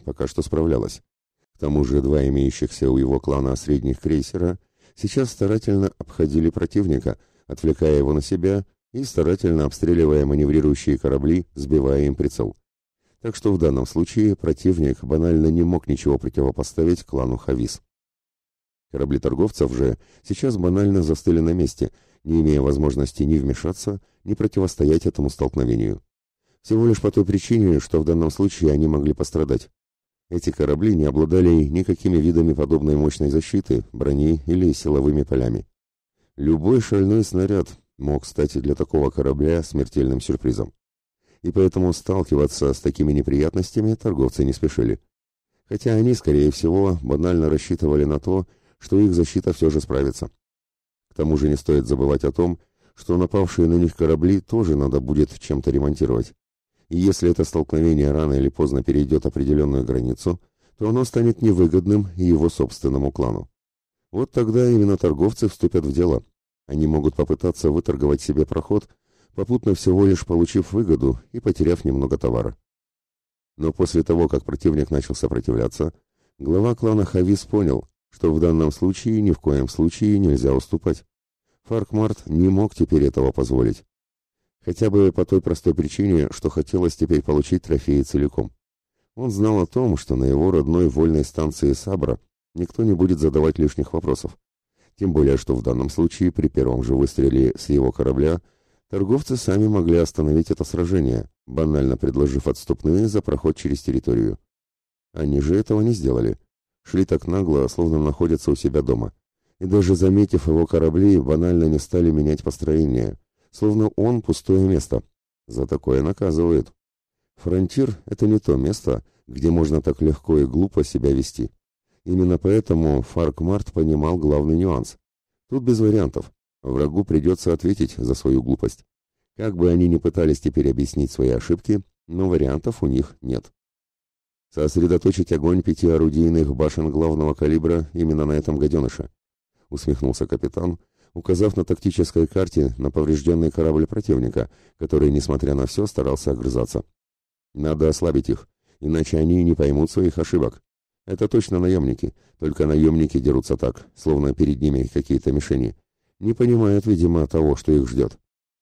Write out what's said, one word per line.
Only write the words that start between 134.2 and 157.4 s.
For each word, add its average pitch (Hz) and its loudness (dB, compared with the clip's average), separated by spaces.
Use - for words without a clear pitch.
«Сосредоточить 85 0
огонь 82 0
пяти 80 0
орудийных 80 2
башен 78 -2
главного 76 0
калибра 80 0
именно 78 0
на 76 0
этом 76 -2
гаденыше», 71 -2
усмехнулся 69 -4
капитан, 85 -6
указав 92 -2
на 90 -2
тактической 82 0
карте 78 -2
на 67 -4
поврежденный 78 0
корабль 78 0
противника, 60 -4
который, 76 0
несмотря 71 -2
на 67 -2
все, 101 -4
старался 69 -4
огрызаться. 62 -4
«Надо 78 0
ослабить 76 0
их, 57 -6
иначе 78 -2
они 87 2
не 85 2
поймут 73 0
своих 90 0
ошибок. 80 -4
Это 95 -4
точно 101 0
наемники, 87 0
только 78 -2
наемники 78 2
дерутся 65 0
так, - -6
словно 71 -2
перед 71 0
ними 69 0
какие-то 69 -2
мишени. 65 -2
Не 107 -2
понимают, 113 2
видимо, 85 2
того, 76 0